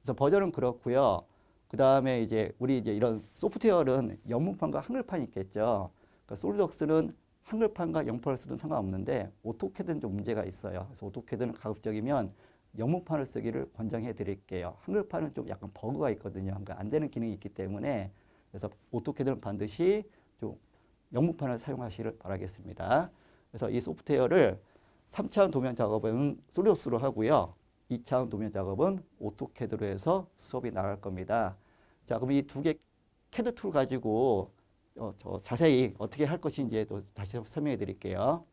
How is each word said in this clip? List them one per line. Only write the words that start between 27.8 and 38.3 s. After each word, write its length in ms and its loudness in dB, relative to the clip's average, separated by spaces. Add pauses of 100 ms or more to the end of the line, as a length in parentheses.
이 140 -4
차원 260 0
도면 220 -4
작업은 520 0 (160)
오토캐드로 680 -6
해서 420 0 (100)
수업이 340 -6
나갈 280 -4
겁니다. 560 -2 (500)
자, 120 -2
그럼 140 -2
이 100 4
두 200 -8
개 140 2 (560)
캐드 240 -2
툴 160 -6
가지고, 800 2 (440)
어, 240 -8
저 240 -8
자세히 540 4
어떻게 260 -4
할 160 0
것인지에 460 -2
또 160 -8 (120)
다시 320 -8
설명해 320 -2
드릴게요. 760 -2